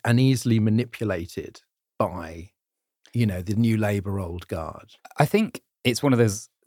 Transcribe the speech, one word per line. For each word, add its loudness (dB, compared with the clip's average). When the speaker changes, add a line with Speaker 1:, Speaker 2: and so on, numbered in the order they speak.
Speaker 1:
and 4
easily 2
manipulated -4
by, -6
you 2
know, -2
the -4
new 2
Labour -2
old -8
guard? -10
Speaker 2:
I 6
think -2
it's 0
one 4
of 4
those 2